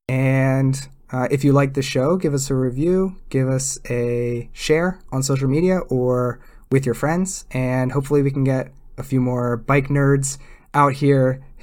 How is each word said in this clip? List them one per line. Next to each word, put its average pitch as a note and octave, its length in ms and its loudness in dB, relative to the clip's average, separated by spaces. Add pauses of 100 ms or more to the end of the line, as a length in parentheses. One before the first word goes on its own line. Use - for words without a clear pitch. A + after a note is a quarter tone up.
And, C3+ 800 0 (240)
uh, B2+ 200 -2
if C#3 120 0
you C#3+ 80 4
like C#3 220 2
the C3+ 80 -2
show, C3+ 340 0
give E3 200 0
us C3+ 160 -4
a C3+ 40 0
review, E3 600 0 (140)
give C3 200 0
us C3 300 -2 (100)
a A#2+ 640 -2
share E3+ 460 0 (120)
on C3 120 -2
social C3+ 260 0
media F3+ 300 2 (100)
or B2 500 0 (320)
with C3+ 140 2
your A#2 100 0
friends, F3 560 -2
and B2+ 400 0
hopefully C#3+ 300 0
we C#3 80 0
can C#3 140 -2
get C3 280 -2 (280)
a B2 40 -10
few C3 160 -2
more B2 380 0
bike C#3 300 0
nerds C#3 500 0 (380)
out C#3+ 180 4
here C3+ 480 2 (220)